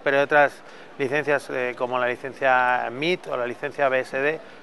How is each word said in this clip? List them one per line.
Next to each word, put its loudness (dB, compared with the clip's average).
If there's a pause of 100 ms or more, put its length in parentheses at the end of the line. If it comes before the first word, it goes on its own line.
pero 2
hay 6
otras 4 (460)
licencias, 0
eh, -4
como -2
la 0
licencia 0
mit -4
o -6
la -4
licencia -2
B 2
S -6
D, -2 (240)